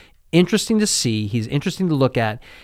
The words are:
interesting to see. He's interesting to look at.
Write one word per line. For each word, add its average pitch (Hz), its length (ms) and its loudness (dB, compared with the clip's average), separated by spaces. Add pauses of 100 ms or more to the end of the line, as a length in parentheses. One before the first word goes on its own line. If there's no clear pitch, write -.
(320)
interesting 196 480 2
to 208 60 2
see. 110 420 -2
He's 110 180 -4
interesting 165 420 -2
to 156 60 0
look 131 240 0
at. 110 240 -4 (220)